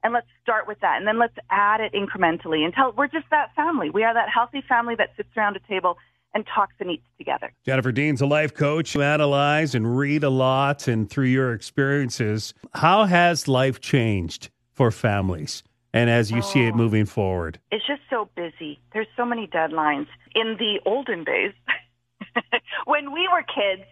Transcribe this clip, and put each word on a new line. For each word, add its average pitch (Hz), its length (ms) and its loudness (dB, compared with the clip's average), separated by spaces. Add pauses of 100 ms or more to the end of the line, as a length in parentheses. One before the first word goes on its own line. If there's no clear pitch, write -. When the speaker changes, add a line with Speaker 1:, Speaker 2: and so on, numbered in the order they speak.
Speaker 1:
And 226 80 2
let's 233 140 -2 (160)
start 220 260 -2
with 208 120 -10
that. 160 180 2
And 185 100 -2
then 220 100 2
let's 233 180 0 (120)
add 202 320 2
it 220 140 -6
incrementally 165 720 0
until 247 260 0
we're 269 140 0
just 294 240 -6
that 294 240 0
family. 294 340 -2
We 202 160 0
are 226 80 2
that 226 160 0
healthy 240 320 -2
family 233 360 0
that - 200 -4
sits 208 180 -10
around 208 220 -2
a 190 40 -10
table 185 360 -2 (380)
and - 120 -4
talks - 340 -2
and 185 100 -6
eats 165 140 -8 (140)
together. 131 340 -8 (140)
Speaker 2:
Jennifer 131 260 0
Dean's 139 300 0
a 143 40 0
life 151 280 0
coach. 151 400 -2
You 147 80 0
analyze 143 720 2
and 120 240 0
read 143 260 0
a 139 60 2
lot, 131 580 2
and 110 220 0
through 135 160 0
your 127 260 2
experiences, 123 1000 -2 (200)
how 190 300 6
has 175 420 4
life 131 360 2
changed 104 680 0 (240)
for 120 180 4
families? 95 720 -2 (300)
And 117 160 4
as 117 240 2
you 117 80 0
see 117 240 2
it 117 80 0
Speaker 1:
Oh. 110 60 0
Speaker 2:
moving 110 260 4
forward? 92 540 -4 (120)
Speaker 1:
It's 214 160 -4
just 277 220 -4
so 220 260 -4
busy. 160 460 -12 (140)
There's 214 200 -4
so 240 120 -2
many 233 200 -4
deadlines. 156 600 0 (280)
In 226 220 0
the 214 300 -2
olden 214 380 -2
days, 143 340 0
<laughs> - 1300 -6
when 285 280 -2
we 349 160 -2
were 349 140 2
kids 196 500 -2